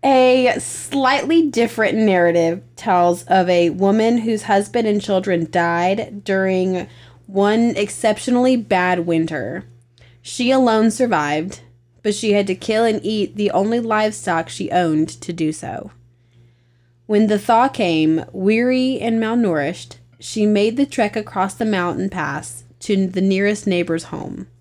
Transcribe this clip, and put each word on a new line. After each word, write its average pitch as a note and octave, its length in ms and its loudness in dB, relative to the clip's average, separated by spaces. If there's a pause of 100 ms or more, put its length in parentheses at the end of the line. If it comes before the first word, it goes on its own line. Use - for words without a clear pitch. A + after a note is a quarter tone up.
A B3+ 560 4
slightly C#4 880 0
different A3+ 480 0
narrative F3 680 2 (120)
tells F3 500 2
of F#3 240 2
a F3 200 4
woman A3 500 2
whose A3 240 -2
husband G#3+ 440 0
and G#3 140 0
children F#3+ 500 0
died F3+ 720 -2
during F#3+ 640 0 (400)
one G#3 480 2
exceptionally B3 800 0
bad F3+ 500 0
winter. D#3+ 600 -4 (580)
She - 260 -4
alone A3+ 400 4
survived, F3+ 720 -2 (400)
but G#3 140 -2
she G#3+ 180 -2
had G3+ 140 2
to F#3+ 80 -2
kill A3 280 -2
and A3 200 0
eat G#3 320 -4
the G#3 160 0
only A3 280 0
livestock G#3+ 680 -2
she - 220 -8
owned D#3+ 360 0 (140)
to - 100 -12
do E3 200 -4
so. - 400 -12 (1120)
When G#3 220 2
the G#3 120 2
thaw A#3 280 2
came, D#3+ 640 0
weary B3 680 0
and A3+ 220 -2
malnourished, F#3+ 760 -2 (220)
she - 280 -2
made G#3+ 300 2
the C#4 80 2
trek G#3 300 -2
across G3 380 -4
the A#3 120 -4
mountain F#3 440 -2
pass D3+ 540 -8 (160)
to G3 260 0
the F#3 160 -4
nearest G3 460 0
neighbor's E3+ 380 -2
home. - 420 -12 (140)